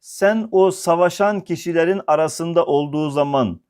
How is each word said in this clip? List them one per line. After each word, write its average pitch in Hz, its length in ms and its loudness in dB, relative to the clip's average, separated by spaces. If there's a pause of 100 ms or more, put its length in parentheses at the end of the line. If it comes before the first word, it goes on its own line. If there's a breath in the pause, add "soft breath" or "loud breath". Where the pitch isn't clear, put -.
sen 220 500 0
o 190 200 4
savaşan 180 680 0
kişilerin 170 640 -2
arasında 160 600 0
olduğu 147 440 -2
zaman 139 600 0